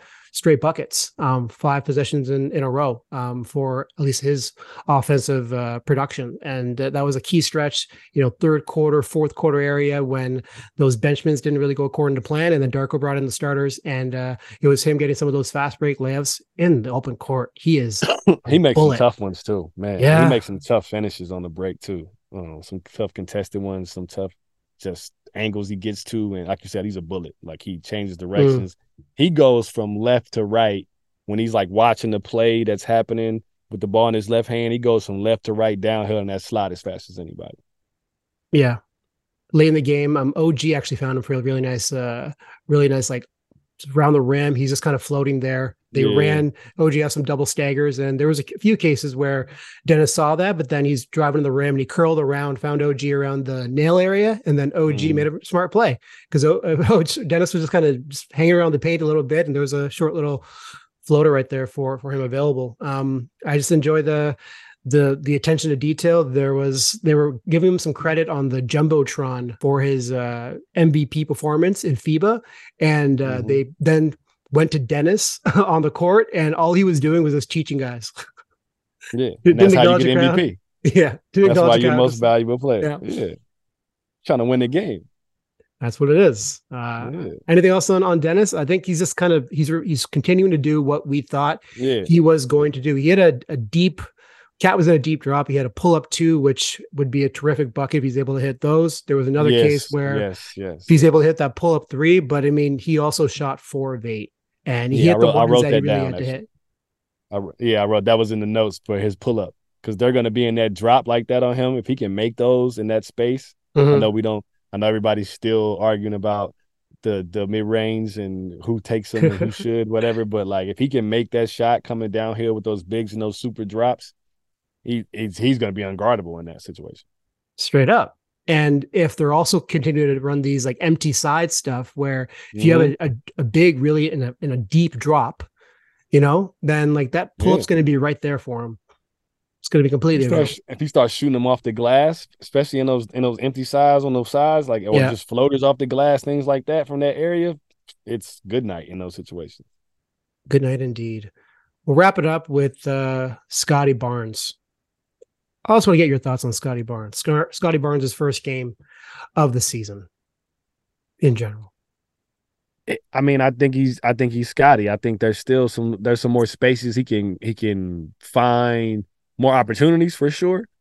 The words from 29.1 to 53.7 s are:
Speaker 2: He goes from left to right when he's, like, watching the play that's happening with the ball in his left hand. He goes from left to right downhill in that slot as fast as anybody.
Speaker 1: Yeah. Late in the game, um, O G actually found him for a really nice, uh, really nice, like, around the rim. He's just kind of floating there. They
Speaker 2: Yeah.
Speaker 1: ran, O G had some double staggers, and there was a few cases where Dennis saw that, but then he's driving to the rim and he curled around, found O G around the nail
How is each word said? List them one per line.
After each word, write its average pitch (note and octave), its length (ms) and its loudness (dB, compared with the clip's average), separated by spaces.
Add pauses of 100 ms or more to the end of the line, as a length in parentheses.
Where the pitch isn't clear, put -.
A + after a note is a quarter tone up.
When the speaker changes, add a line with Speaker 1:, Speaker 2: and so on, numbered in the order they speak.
Speaker 2:
He E3 160 4
goes B2+ 400 4
from G#2 260 -4
left A#2 360 0
to A2 120 -2
right G#2 420 0 (380)
when G#2 140 -4
he's, A2+ 160 -2
like, F#2+ 160 0
watching A2+ 400 2
the G#2 100 -2
play A#2 440 0
that's G#2 200 -4
happening A2+ 580 -2 (280)
with G2 100 -10
the G#2+ 80 -4
ball A2 200 2
in A2+ 60 -2
his G#2+ 140 -4
left A#2 180 0
hand. A#2 280 -2
He A#2+ 40 -4
goes A#2 280 2
from G2 160 -8
left A2 220 0
to A2 100 -4
right G#2+ 260 0
downhill G#2+ 380 -2
in G2+ 80 -6
that G2 160 -8
slot G2+ 280 -4
as F2+ 120 -14
fast F#2 260 -12
as F#2 100 -18
anybody. E2 380 -16 (960)
Speaker 1:
Yeah. C3 240 4 (800)
Late D#3 140 6
in D#3 60 4
the D#3 60 2
game, C#3+ 380 0
um, C3+ 180 -2
O E3 160 2
G D3+ 220 -2
actually C3+ 240 -6
found C3 180 -4
him B2 60 -4
for C#3 100 -6
a B2+ 80 -2
really C3 220 -2
nice, B2+ 300 -4
uh, B2 400 -8 (340)
really D3 220 4
nice, C3+ 200 0
like, B2+ 160 -8 (720)
around D3 180 4
the C#3+ 80 6
rim. C#3 340 0
He's C3 160 -2
just C3+ 120 -4
kind D3 120 0
of B2+ 80 -4
floating C#3 380 -2
there. C3 360 -4 (160)
They C3+ 120 2
Speaker 2:
Yeah. B2+ 140 2
Speaker 1:
ran, D3+ 340 2 (260)
O D#3 120 4
G C#3+ 80 0
had D3+ 140 0
some D3+ 100 -4
double C#3 240 -2
staggers, C#3+ 520 -2
and C3+ 220 -2
there D3 80 4
was D3 120 2
a - 20 -8 (180)
few G#3 160 4
cases D3 400 0
where C#3 320 -2 (380)
Dennis D#3 260 4
saw D#3 240 2
that, F3+ 220 0
but C#3+ 100 -4
then C#3+ 160 -2
he's C#3+ 220 -2
driving D3 320 0
to D3 60 0
the C3+ 80 -2
rim C#3+ 240 0
and C3+ 40 0
he C3 60 -2
curled E3 340 2
around, C#3 380 -2
found D3 240 -2
O D3 100 0
G C#3 220 -4
around C#3 320 -2
the B2+ 220 -8
nail D#3 300 2